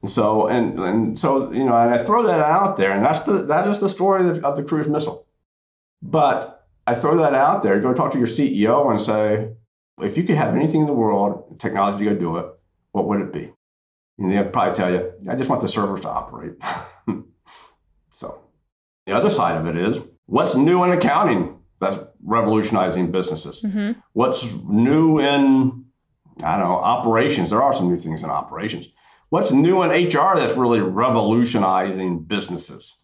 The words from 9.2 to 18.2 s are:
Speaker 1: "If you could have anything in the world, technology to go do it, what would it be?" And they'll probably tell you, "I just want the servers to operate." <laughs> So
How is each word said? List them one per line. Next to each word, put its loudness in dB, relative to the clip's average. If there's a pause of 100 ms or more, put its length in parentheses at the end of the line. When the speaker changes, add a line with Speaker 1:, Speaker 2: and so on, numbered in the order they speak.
Speaker 1:
"If -4
you 0
could 2
have 0
anything 2
in 2
the -2
world, -2
technology -2
to 2
go -4
do -2
it, -6 (460)
what -2
would 0
it -8
be?" -10 (680)
And -2
they'll 2
probably -2
tell 0
you, -4 (160)
"I -4
just -4
want 0
the -4
servers -4
to -10
operate." -10 (520)
<laughs> -6 (880)
So -16 (680)